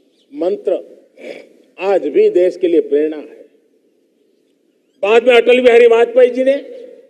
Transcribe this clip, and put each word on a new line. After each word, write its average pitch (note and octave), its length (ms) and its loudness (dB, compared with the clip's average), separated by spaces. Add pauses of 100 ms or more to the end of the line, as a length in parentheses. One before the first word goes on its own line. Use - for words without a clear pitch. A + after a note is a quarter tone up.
(340)
मंत्र F3+ 640 -8 (800)
आज F3+ 280 -4
भी G3 220 0
देश F3 280 0
के F3+ 100 -4
लिए E3 140 0
प्रेरणा D3+ 360 -4
है। - 220 -20 (1600)
बाद A3+ 260 2
में A#3+ 80 4
अटल A#3+ 260 2
बिहारी A#3+ 260 4
वाजपेयी A#3 420 2
जी B3+ 140 -4
ने C#4 140 0 (520)